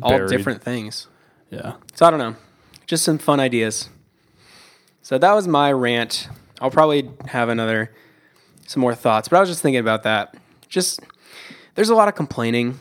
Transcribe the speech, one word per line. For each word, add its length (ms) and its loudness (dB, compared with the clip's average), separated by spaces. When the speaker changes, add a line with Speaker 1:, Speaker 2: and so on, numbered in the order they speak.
Speaker 1:
all 100 0
Speaker 2:
buried. 180 2
Speaker 1:
different 320 -2
things. 460 -10
Speaker 2:
Yeah. 240 -12
Speaker 1:
So 100 6
I 60 10
don't 80 -2
know. 160 -6
Just 200 -2
some 120 0
fun 220 0
ideas. 480 -2
So 160 -4
that 160 6
was 140 2
my 240 2
rant. 560 -2
I'll 120 -2
probably 380 2
have 200 -2
another, 440 -2
some 140 -4
more 140 0
thoughts, 340 0
but 80 4
I 20 8
was 100 4
just 120 -8
thinking 180 0
about 240 -2
that. 320 -2
Just, 320 -4
there's 140 0
a 60 4
lot 140 6
of 60 -6
complaining 640 -4